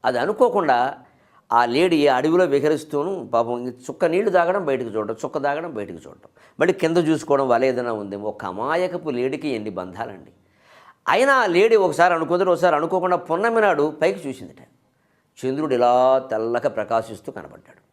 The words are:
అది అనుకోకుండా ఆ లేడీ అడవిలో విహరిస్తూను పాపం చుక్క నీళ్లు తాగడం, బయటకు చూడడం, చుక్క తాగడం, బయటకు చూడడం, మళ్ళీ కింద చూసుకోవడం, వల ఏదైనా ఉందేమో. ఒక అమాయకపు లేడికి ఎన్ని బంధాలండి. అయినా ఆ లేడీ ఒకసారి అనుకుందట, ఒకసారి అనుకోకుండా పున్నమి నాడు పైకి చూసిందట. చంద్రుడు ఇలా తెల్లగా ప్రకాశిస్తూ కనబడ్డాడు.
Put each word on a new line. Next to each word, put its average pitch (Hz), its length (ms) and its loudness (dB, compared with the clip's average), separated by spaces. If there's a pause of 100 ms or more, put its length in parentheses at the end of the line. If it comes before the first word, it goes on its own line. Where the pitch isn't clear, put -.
అది 123 140 0
అనుకోకుండా 151 760 2 (580)
ఆ 120 120 6
లేడీ 147 420 2
అడవిలో 151 380 4
విహరిస్తూను 151 800 -2
పాపం 120 420 -2
చుక్క 131 360 -6
నీళ్లు 185 260 0
తాగడం, 180 340 2
బయటకు 131 240 -2
చూడడం, 107 360 -4
చుక్క 135 140 -8
తాగడం, 147 360 -4
బయటకు 98 200 -10
చూడడం, - 340 -20 (320)
మళ్ళీ 175 140 4
కింద 165 220 0
చూసుకోవడం, 151 520 2
వల 120 160 4
ఏదైనా 123 280 -2
ఉందేమో. 101 360 -8
ఒక 104 160 -10
అమాయకపు 156 680 -4
లేడికి 135 380 -4
ఎన్ని 107 220 -6
బంధాలండి. 92 600 -12 (800)
అయినా 254 260 2
ఆ 240 120 2
లేడీ 202 300 4
ఒకసారి 175 380 4
అనుకుందట, 170 320 0
ఒకసారి 170 300 2
అనుకోకుండా 175 400 0
పున్నమి 202 440 -2
నాడు 156 420 2
పైకి 180 260 -2
చూసిందట. 107 340 -14 (840)
చంద్రుడు 139 280 -2
ఇలా 123 440 4 (120)
తెల్లగా 117 380 -2
ప్రకాశిస్తూ 110 640 -4
కనబడ్డాడు. - 500 -18 (100)